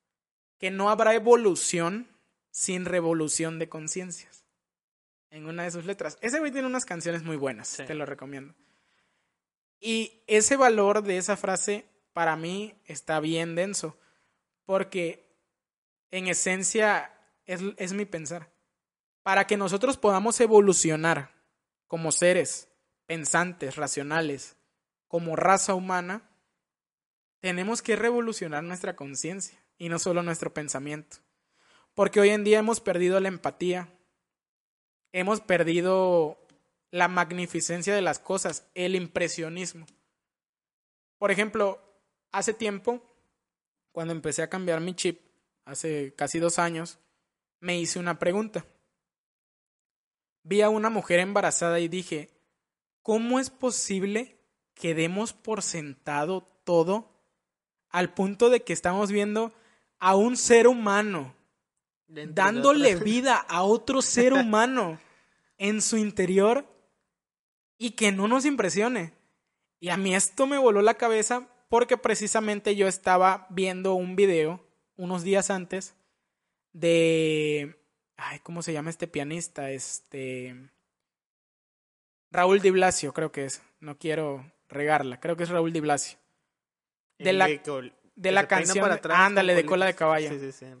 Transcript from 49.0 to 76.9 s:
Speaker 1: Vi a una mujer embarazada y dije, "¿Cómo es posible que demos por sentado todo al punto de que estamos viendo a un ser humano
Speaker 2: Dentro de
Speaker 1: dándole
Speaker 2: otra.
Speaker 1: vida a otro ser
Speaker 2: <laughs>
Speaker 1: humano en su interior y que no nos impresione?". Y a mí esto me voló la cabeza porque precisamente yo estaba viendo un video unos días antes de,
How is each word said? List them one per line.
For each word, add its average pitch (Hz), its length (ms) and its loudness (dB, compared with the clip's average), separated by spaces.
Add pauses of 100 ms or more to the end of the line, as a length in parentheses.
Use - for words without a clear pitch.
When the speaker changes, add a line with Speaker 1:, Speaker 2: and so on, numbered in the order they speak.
Speaker 1:
Vi 202 200 0
a 214 80 4
una 220 200 0
mujer 180 300 0
embarazada 175 600 0
y 170 80 -2
dije, 165 420 -10 (720)
"¿Cómo 233 360 0
es 262 120 -4
posible 208 880 -4 (360)
que 165 200 -4
demos 180 380 -2
por 214 300 -6
sentado 151 800 -6 (220)
todo 180 460 2 (800)
al 180 240 0
punto 202 360 2
de 247 120 4
que 175 100 -4
estamos 190 400 -2
viendo 208 400 -2 (460)
a 190 180 4
un 240 200 4
ser 233 300 8
humano 202 680 2 (720)
Speaker 2:
Dentro 156 240 -16
de - 40 -14
Speaker 1:
dándole 240 600 6
Speaker 2:
otra. 175 100 -2
Speaker 1:
vida 247 320 2
a 175 260 -2
otro 233 400 2
ser 247 300 4
Speaker 2:
<laughs> - 0 -
Speaker 1:
humano 226 640 2 (600)
en 185 240 -2
su - 160 0
interior 202 680 2 (1120)
y 226 140 -6
que 214 200 0
no 196 160 -2
nos 254 180 2
impresione?". 208 640 -2 (720)
Y 170 80 -8
a 170 60 -2
mí 190 180 0
esto 226 320 0
me 277 120 0
voló 220 240 6
la 226 120 6
cabeza 233 540 0 (200)
porque 240 280 4
precisamente 208 800 0
yo 196 120 4
estaba 185 640 2
viendo 185 440 -2
un 185 220 -4
video 175 500 2 (300)
unos 180 260 -6
días 190 280 0
antes 185 440 -8 (800)
de, 160 1080 2 (380)